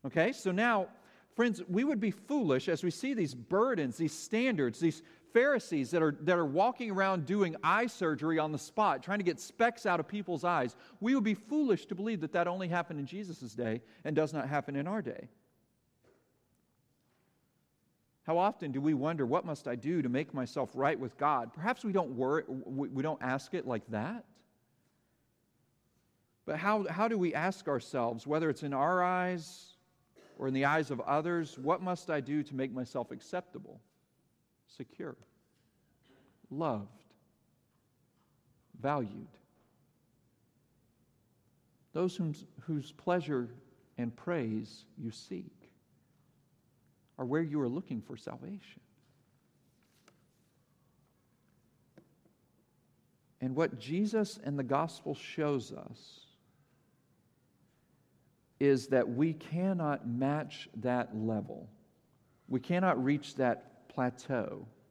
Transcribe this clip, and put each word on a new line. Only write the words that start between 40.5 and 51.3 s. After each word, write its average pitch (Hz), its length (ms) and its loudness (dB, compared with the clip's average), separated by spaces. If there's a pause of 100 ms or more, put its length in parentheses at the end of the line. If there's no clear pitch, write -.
Those 180 240 0
whom, 160 180 -2 (280)
whose 151 280 -6
pleasure 147 560 -2 (500)
and 120 160 -4
praise 110 720 -4 (140)
you 117 140 -6
seek - 420 -12 (1700)
are 131 60 -4
where 143 160 2
you 151 180 -2
are 131 80 2
looking 127 320 -4
for - 160 -12
salvation. - 640 -12 (4000)